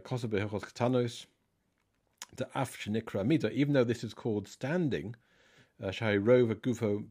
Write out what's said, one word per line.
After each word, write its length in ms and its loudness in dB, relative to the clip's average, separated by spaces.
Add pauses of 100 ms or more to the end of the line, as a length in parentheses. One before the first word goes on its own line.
kosa 240 -4
behichos 320 -2
ketanos, 680 -2 (1080)
the 180 -6
af 240 -4
shenikra 440 -4
amida, 280 2
even 240 0
though 80 6
this 220 0
is 100 -8
called 320 -2
standing, 680 -4 (680)
uh, 80 -2
shai 280 2
rova 360 6
gufo 560 -2